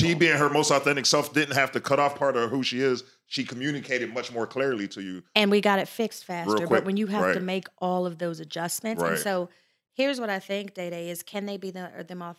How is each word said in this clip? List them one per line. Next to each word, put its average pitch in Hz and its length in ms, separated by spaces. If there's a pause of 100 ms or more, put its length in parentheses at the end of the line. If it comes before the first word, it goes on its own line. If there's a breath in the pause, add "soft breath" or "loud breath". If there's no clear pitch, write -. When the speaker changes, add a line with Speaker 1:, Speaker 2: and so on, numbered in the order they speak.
Speaker 1:
she 170 60
being 156 220
her 143 120
most 147 220
authentic 139 340
self - 280
didn't 143 220
have 135 180
to 123 80
cut 139 180
off 143 180
part 135 180
of 117 140
who 131 140
she 123 160
is. 127 240 (240 soft breath)
She - 160
communicated 127 720
much 120 180
more 113 160
clearly 127 420
to 104 120
you. 92 200 (140)
Speaker 2:
And 208 160
we 208 100
got 196 160
it 190 100
fixed - 360
faster. 180 320
Speaker 1:
Real 175 120
quick. 117 120
Speaker 2:
But - 60
when 196 120
you 214 100
have 190 260
to 185 60
Speaker 1:
Right. - 40
Speaker 2:
make 185 240 (100)
all 180 300
of 170 100
those 170 220
adjustments. 170 640
And 165 80
Speaker 1:
Right. 160 80
Speaker 2:
so 180 300 (440 soft breath)
here's 269 260
what 226 120
I 190 80
think, 196 340
Day 180 160
Day, 170 220
is 175 100
can 202 240
they 202 120
be 190 120
the, 180 260
or 180 80
them 180 200
au-, 170 140